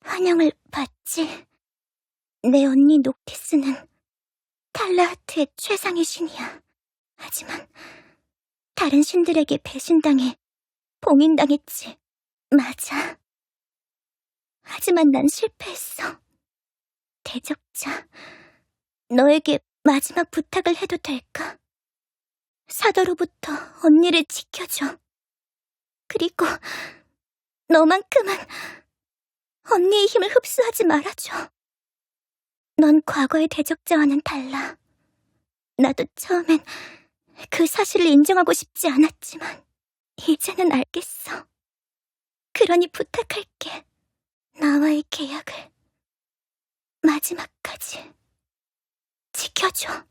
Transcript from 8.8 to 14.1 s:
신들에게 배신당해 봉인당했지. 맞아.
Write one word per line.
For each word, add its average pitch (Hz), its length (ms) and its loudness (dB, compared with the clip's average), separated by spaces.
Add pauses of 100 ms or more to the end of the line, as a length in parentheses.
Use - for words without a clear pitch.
신들에게 320 600 2
배신당해 269 760 0 (640)
봉인당했지. 294 960 2 (540)
맞아. 269 680 -2 (1500)